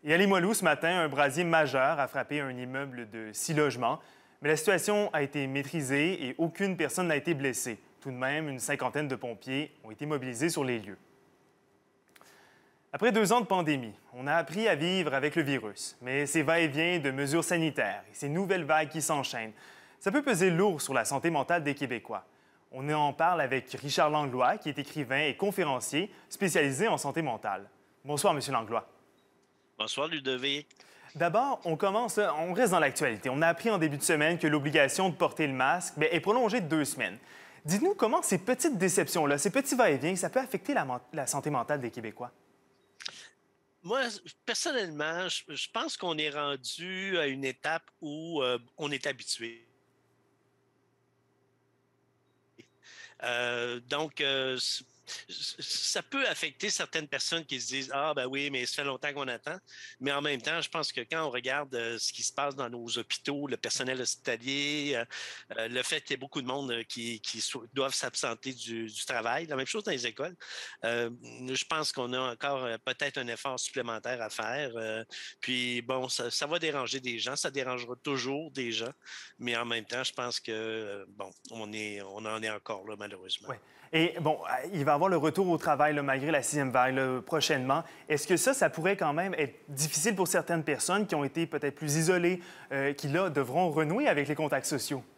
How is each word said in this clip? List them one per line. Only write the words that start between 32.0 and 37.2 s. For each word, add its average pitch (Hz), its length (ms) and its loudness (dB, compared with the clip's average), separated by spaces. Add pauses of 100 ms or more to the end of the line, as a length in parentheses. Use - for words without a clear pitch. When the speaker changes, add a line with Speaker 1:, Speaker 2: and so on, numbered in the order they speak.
Speaker 1:
là, 185 200 2
on 165 160 -2
reste 220 180 4
dans 180 80 8
l'actualité. 131 520 2
On 143 100 2
a 165 60 6
appris 170 240 2
en 196 80 4
début 147 180 2
de - 60 -4
semaine 160 340 4
que 170 80 -2
l'obligation 151 640 4
de 147 60 -2
porter 156 320 2
le 135 60 0
masque, 135 440 2
ben, 151 140 4
est 165 80 4
prolongée 220 420 2
de 160 60 -4
deux 151 180 2
semaines. 107 320 -4 (480)